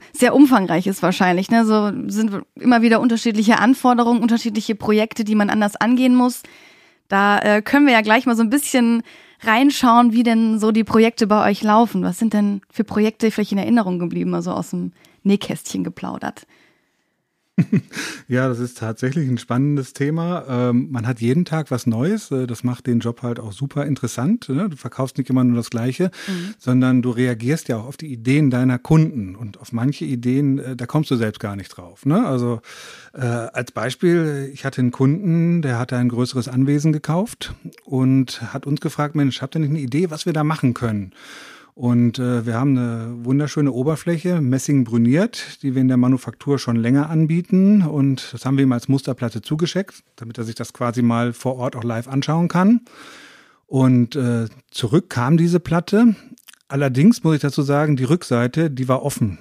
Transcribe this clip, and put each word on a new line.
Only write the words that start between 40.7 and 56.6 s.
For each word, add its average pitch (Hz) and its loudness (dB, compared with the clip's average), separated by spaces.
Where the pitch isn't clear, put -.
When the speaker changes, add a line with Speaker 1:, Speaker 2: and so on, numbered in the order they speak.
Speaker 2:
können?“ 104 -6
Und, 120 0
äh, 123 -2
wir 117 -4
haben 131 0
eine 120 -6
wunderschöne 139 0
Oberfläche, 160 -2
Messing 131 0
brüniert, 120 0
die 135 -4
wir 131 0
in 131 4
der 127 2
Manufaktur 127 0
schon 120 -2
länger 131 2
anbieten. 180 2
Und 139 -2
das 117 -12
haben 135 0
wir 139 4
ihm 131 4
als 120 -4
Musterplatte 127 -2
zugeschickt, 170 -6
damit 117 -16
er 120 -8
sich 113 -12
das - -12
quasi 120 -2
mal 120 2
vor 127 -6
Ort 127 -6
auch 113 -8
live 117 -6
anschauen 156 -2
kann. 202 2
Und, 127 2
äh, 120 -2
zurück 131 -2
kam 131 2
diese 170 2
Platte. 202 2